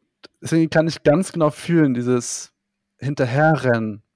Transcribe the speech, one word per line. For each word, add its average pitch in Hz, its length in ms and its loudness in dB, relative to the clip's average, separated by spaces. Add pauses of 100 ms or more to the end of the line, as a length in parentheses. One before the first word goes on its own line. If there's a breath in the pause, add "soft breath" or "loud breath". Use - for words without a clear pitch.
(420)
deswegen 160 280 0
kann 165 180 2
ich - 140 -8
ganz 175 300 2
genau 156 180 0
fühlen, 156 440 0
dieses, 123 580 -4 (460)
Hinterherrennen 127 1040 0 (140)